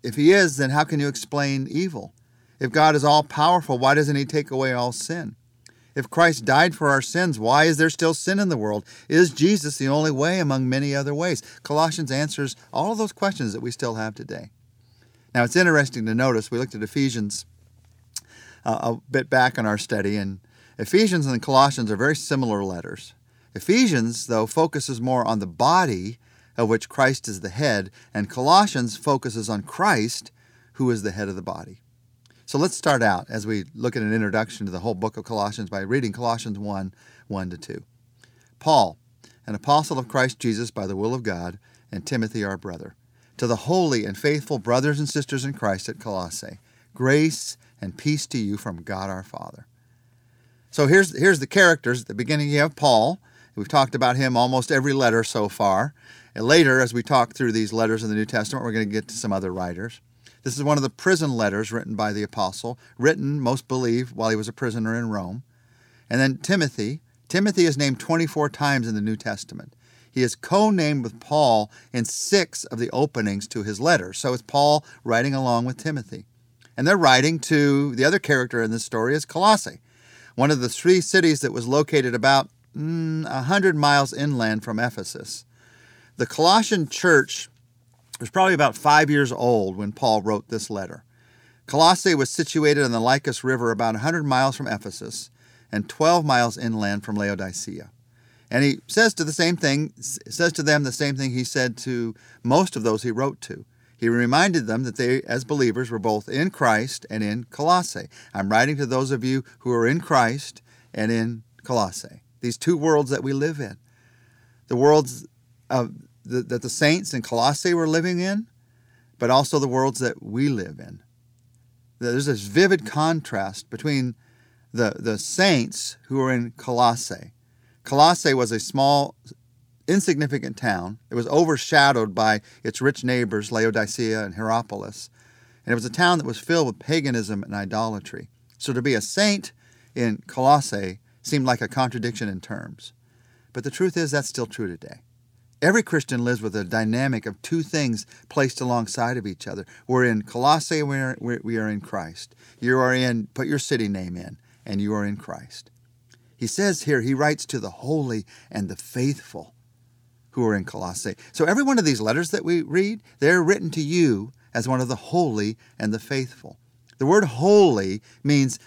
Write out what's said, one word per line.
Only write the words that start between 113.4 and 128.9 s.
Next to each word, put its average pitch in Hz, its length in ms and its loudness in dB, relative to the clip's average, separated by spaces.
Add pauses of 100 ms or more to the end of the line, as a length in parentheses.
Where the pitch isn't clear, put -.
in. 107 160 -10 (920)
The 127 80 -2
worlds 143 500 4 (420)
of 123 220 -2 (360)
the, 123 140 -4
that 120 220 -6
the 123 80 -8
saints 165 420 0
in 123 80 -6
Colossae 139 540 0
were 165 120 0
living 165 320 0
in, 202 280 -4 (720)
but 120 100 0
also 139 300 4
the 139 80 -2
worlds 131 320 0
that 123 240 -4
we 127 260 -2
live 95 300 -6
in. 92 240 -18 (960)
There's 123 260 0
this 123 160 -2
vivid 165 420 4
contrast 123 880 -2
between 127 460 -2 (580)
the, 113 240 0
the 107 220 -4
saints - 800 0 (100)
who 135 140 -4
are 131 120 0
in 120 240 -4
Colossae. 120 760 0 (500)
Colossae 151 500 4
was 123 180 2
a 113 80 -2
small, 139 540 2 (760)